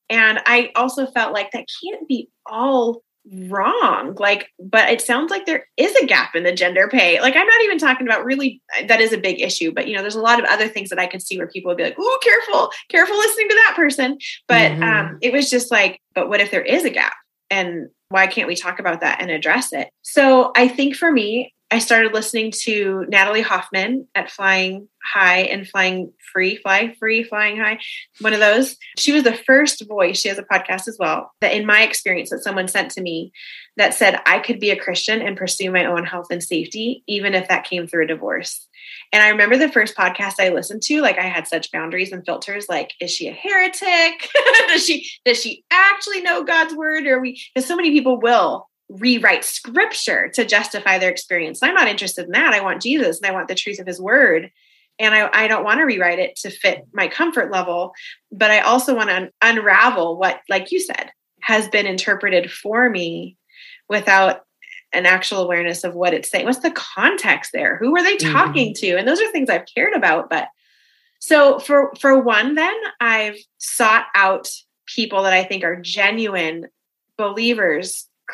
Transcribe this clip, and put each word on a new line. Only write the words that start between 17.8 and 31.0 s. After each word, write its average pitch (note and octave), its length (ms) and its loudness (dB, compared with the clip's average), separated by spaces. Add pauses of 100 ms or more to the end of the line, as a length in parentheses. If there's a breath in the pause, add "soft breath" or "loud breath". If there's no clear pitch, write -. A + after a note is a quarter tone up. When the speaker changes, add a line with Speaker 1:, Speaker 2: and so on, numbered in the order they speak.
Speaker 1:
why F#3+ 180 2
can't F#3+ 200 -6
we F3 80 -6
talk F3+ 240 -8
about E3+ 220 -4
that D3+ 200 -2
and F3+ 100 -6
address D#3+ 400 -2
it?" - 180 -6 (120)
So C4 540 4
I B3 120 6
think C#4 280 -2
for E4+ 140 0
me, A#3 440 0 (180)
I A3+ 80 0
started A3+ 340 2
listening A3 380 -4 (140)
to G3 420 -2
Natalie G#3 340 2
Hoffman G#3 720 -4
at F#3+ 160 -4
Flying F#3+ 580 0 (160)
High F#3 360 4
and G3 280 -4
Flying F#3 460 -2 (180)
Free, F#3+ 260 0
Fly G3+ 420 0
Free, A3+ 240 0
Flying G#3 340 -2
High, A3 220 -2 (420 loud breath)
one G#3+ 120 0
of G#3+ 60 0
those. G#3+ 380 4 (220 loud breath)
She D4 120 0
was D4 120 4
the A#3 100 4
first C4+ 540 2
voice, G3 340 0
she G3+ 80 -4
has G3 80 -6
a G3 60 -10
podcast F#3 440 -4
as A3 120 -10
well, D#3 320 -4 (100)